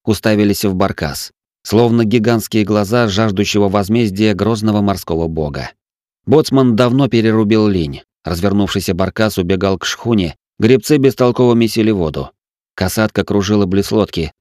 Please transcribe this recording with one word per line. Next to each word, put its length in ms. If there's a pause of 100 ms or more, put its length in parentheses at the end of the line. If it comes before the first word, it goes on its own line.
уставились 600
в 100
баркас, 560 (320)
словно 420
гигантские 580
глаза 440
жаждущего 600
возмездия 640
грозного 480
морского 460
бога. 440 (540)
Боцман 500
давно 320
перерубил 600
линь. 340 (220)
Развернувшийся 720
баркас 440
убегал 400
к 80
шхуне, 500 (240)
гребцы 380
бестолково 580
месили 360
воду. 400 (440)
Касатка 480
кружила 420
близ 260
лодки, 500